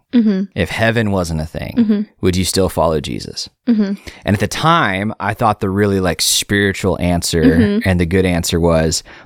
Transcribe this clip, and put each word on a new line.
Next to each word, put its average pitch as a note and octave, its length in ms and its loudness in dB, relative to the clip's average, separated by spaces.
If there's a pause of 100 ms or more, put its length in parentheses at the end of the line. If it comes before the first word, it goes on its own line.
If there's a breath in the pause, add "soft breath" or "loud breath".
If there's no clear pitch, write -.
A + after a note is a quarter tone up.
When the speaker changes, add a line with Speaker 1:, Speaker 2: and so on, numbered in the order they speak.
(140)
Speaker 1:
Mm-hmm. G#3 400 2
Speaker 2:
if E2+ 160 -2
heaven A2+ 400 0
wasn't E2+ 320 -2
a D#2 60 -4
thing, - 280 -10
Speaker 1:
Mm-hmm. G#3+ 260 2 (180)
Speaker 2:
would F#2 160 2
you F#2 100 0
still F#2 240 0
follow D#2+ 300 0
Jesus?" A1 500 -10 (180)
Speaker 1:
Mm-hmm. G#3 260 2 (320 loud breath)
Speaker 2:
And F#2+ 100 2
at - 40 0
the G#2 80 -2
time, A2 720 0
I G2+ 140 -4
thought G#2+ 260 0
the G2 120 -2
really, G2 280 2
like, F2+ 220 0
spiritual G2+ 800 0
answer F2 400 0
Speaker 1:
Mm-hmm. - 480 2
Speaker 2:
and F2+ 100 2
the F2+ 60 2
good F#2 220 2
answer F2 320 -2
was, D#2+ 420 2 (240 loud breath)